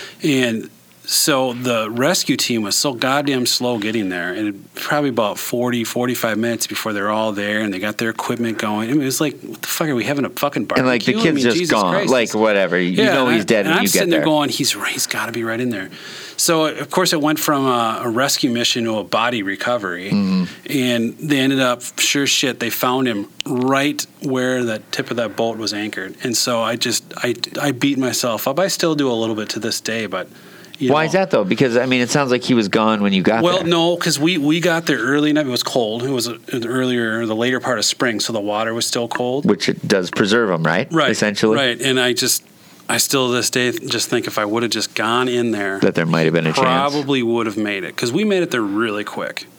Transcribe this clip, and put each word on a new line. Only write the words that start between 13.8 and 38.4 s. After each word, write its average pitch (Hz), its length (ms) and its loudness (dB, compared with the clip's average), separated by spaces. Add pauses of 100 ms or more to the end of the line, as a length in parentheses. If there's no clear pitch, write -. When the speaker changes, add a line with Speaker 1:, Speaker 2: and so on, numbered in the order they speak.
Speaker 2:
you 202 60 0
Speaker 1:
sitting 190 200 2
Speaker 2:
get - 20 0
Speaker 1:
there 156 100 2
Speaker 2:
there. 147 40 -2
Speaker 1:
going, 151 240 2
"He's, - 240 -2
he's - 340 -4
gotta - 240 -6
be 117 140 -6
right 113 160 -4
in 123 100 0
there." 95 200 -6 (480)
So, 160 280 2
of 139 240 -6
course, 185 220 2
it 165 80 0
went 151 180 2
from 143 280 0
a, 117 380 2
a 123 60 -2
rescue 131 400 0
mission 117 340 0
to 110 140 -2
a 98 60 -4
body 113 380 0
recovery. 98 680 -4
Speaker 2:
Mm-hmm. 95 340 2 (240)
Speaker 1:
And 123 500 0
they 143 200 0
ended 135 220 2
up, 123 200 2 (180)
sure 143 280 0
shit, - 340 0
they 117 80 -2
found 127 400 2
him 104 220 -4 (160)
right 135 580 0 (180)
where 127 420 0
that 110 280 -6
tip - 180 -6
of 120 60 -4
that 110 180 -4
boat 117 220 -2
was 107 160 -6
anchored. 101 500 -6
And 120 140 -2
so 120 240 0
I 113 160 -2
just, 120 280 -2 (120)
I, 120 180 -2 (240)
I 143 120 0
beat 135 260 0
myself 120 500 -2
up. 135 120 0
I 190 100 2
still 165 260 0
do 139 160 0
a 120 40 0
little 113 220 0
bit 104 140 -6
to 113 100 -6
this 107 200 -4
day, 113 240 -4
but 95 240 -6 (500)
you 131 140 2
Speaker 2:
Why 156 120 6
Speaker 1:
know? - 20 2
Speaker 2:
is 156 80 -2
that, 190 160 2
though? 113 140 4
Because, 117 340 2
I 123 80 2
mean, 127 160 4
it 120 80 0
sounds 143 200 2
like 123 140 2
he - 80 2
was 113 160 4
gone 110 340 2
when 101 120 4
you 92 80 4
got 110 200 4
Speaker 1:
Well, 175 180 4
Speaker 2:
there. 165 60 -4
Speaker 1:
no, 170 300 4
'cause 170 220 -2
we, 165 180 2
we 151 240 2
got 165 260 0
there 139 120 2
early 143 320 2
enough. 151 160 2
It 131 40 -2
was 120 120 -2
cold. 117 400 0
It 135 80 -4
was, 120 180 -2
uh, 117 80 -8 (160)
earlier, 120 720 0
the 110 100 -2
later 123 260 0
part 123 180 -2
of 104 80 -2
spring, 117 340 0
so - 140 -4
the 110 60 -2